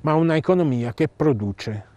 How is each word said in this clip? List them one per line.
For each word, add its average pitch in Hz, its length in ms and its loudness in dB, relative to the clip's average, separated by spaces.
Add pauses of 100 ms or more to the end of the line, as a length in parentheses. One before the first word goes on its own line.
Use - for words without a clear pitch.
ma 151 120 0
una 160 220 2
economia 143 580 0
che 160 140 0
produce 104 760 -4 (100)